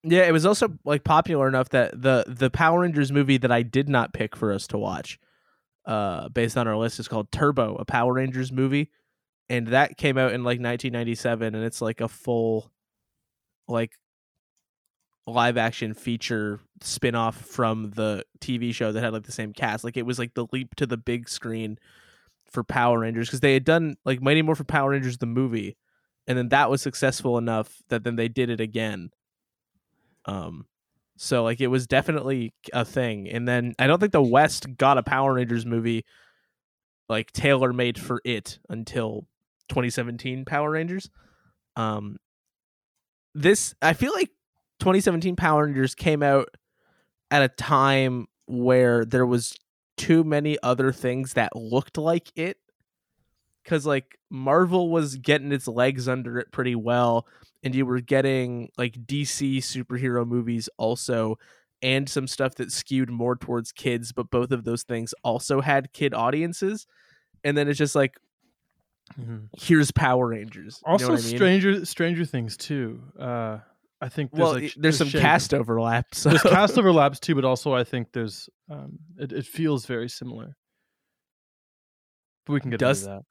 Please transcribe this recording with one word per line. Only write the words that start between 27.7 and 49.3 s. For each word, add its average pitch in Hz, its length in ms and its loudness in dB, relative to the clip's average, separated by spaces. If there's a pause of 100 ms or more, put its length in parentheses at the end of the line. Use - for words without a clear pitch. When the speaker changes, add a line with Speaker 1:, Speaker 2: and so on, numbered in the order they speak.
Speaker 1:
that 117 140 -4
then 117 140 -4
they 113 100 -2
did 120 240 -2
it 113 100 -4
again. 107 480 -6 (1160)
Um, 85 380 -10 (520)
so, 123 260 0
like, 117 180 -2
it 127 60 0
was 127 200 0
definitely 135 640 -2 (200)
a 120 100 0
thing. 110 460 -4
And 120 180 -6
then 123 300 -2
I 131 80 2
don't 160 140 4
think 202 120 2
the 151 120 6
West 131 520 2
got 135 220 4
a 120 60 0
Power 135 320 0
Rangers 120 320 -2
movie, 117 360 -2 (1080)
like, 113 220 -4
tailor-made 127 680 2
for 120 260 -6
it 117 340 -6 (100)
until 110 580 -8 (420)
twenty 123 220 0
seventeen 127 540 -6
Power 151 260 -2
Rangers. 170 380 -6 (680)
Um, 107 420 -6 (1160)
this, 170 480 2
I 160 100 4
feel 269 200 -2
like 370 180 -2 (480)
twenty 185 200 4
seventeen 180 360 0
Power 151 300 4
Rangers 135 300 0
came 151 280 0
out 139 260 4 (840)
at 143 100 4
a 131 80 4
time 135 800 2 (200)
where 123 580 4
there 127 200 2
was 120 300 0 (420)